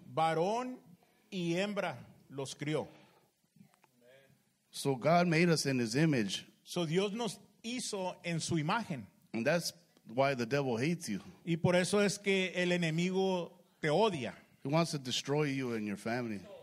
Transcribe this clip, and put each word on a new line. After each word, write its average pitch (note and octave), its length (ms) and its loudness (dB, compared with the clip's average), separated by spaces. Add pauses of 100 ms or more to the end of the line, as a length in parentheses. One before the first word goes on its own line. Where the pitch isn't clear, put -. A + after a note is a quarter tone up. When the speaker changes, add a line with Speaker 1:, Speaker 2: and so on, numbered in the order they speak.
(140)
Speaker 1:
Varón F3+ 600 0 (560)
y E3+ 240 -2
hembra F#3+ 400 -2 (340)
los C3+ 240 -8
crió. C#3+ 340 -2 (1800)
Speaker 2:
So - 260 -4
God D#3+ 320 4
made E3+ 220 4
us D#3 160 2
in C3+ 140 2
his A#2 160 -2
image. C3+ 500 2 (180)
Speaker 1:
So F3 220 -4
Dios F#3+ 280 0
nos A3+ 260 -4 (240)
hizo G#3+ 600 -6
en E3+ 160 -2
su F3 180 -2
imagen. D#3 500 -2 (260)
Speaker 2:
And A2+ 120 -2
that's E3 280 2 (400)
why C3+ 220 2
the A#2+ 100 -2
devil C3 320 0
hates D#3+ 320 0
you. G2 100 -2 (260)
Speaker 1:
Y E3+ 100 0
por F3+ 200 4
eso F#3 240 4
es G3+ 200 2
que F#3+ 360 0
el F3+ 160 2
enemigo F3 800 0 (300)
te D#3 80 0
odia. D#3 440 2 (300)
Speaker 2:
He C3+ 60 -4
wants D#3+ 220 2
to D3+ 80 -4
destroy C#3 460 -2
you C3+ 280 -2
and G#2+ 140 -2
your G2+ 100 -4
family. A2+ 420 -4 (240)